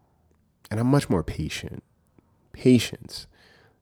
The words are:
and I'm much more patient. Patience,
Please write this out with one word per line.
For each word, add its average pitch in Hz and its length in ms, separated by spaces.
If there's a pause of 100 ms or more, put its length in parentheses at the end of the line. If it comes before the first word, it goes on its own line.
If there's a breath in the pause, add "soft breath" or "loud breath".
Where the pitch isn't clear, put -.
(720)
and 104 80
I'm 117 80
much 139 220
more 87 140
patient. - 600 (680)
Patience, - 760 (540 soft breath)